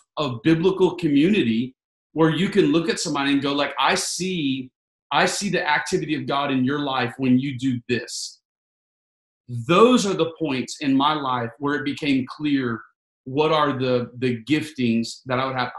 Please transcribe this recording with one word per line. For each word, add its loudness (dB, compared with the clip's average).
of -4
biblical 4
community 2
where 4
you 0
can 4
look 2
at -2
somebody -2
and 2
go, 0
like, -2
"I 2
see, -4
I 2
see -2
the -2
activity -2
of -6
God -2
in 2
your 0
life -2
when 4
you -4
do -2
this." -6
Those 4
are 0
the 0
points -4
in 2
my 4
life -4
where -2
it -4
became -2
clear -2
what 0
are 2
the, -2
the -2
giftings -2
that -2
I -2
would -6
have. -4